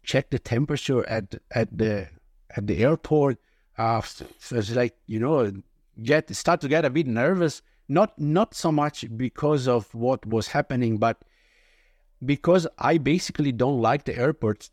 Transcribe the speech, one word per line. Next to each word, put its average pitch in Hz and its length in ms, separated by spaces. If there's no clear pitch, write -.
check - 280
the 127 80
temperature 131 680
at, 110 280
at 110 260
the, 104 320
at 104 100
the 104 160
airport?" 143 540
Uh, 113 240
so - 240
it's 107 140
like, 123 240
you 110 140
know, 127 300
get, 147 320
start 170 260
to 147 60
get 156 160
a 139 60
bit 143 180
nervous. 147 540
Not, 175 320
not 156 340
so - 180
much 147 340
because 131 520
of 120 280
what 123 300
was 107 220
happening, 123 500
but 113 260
because 165 420
I 156 180
basically 147 560
don't 120 280
like 123 220
the - 140
airports, 120 560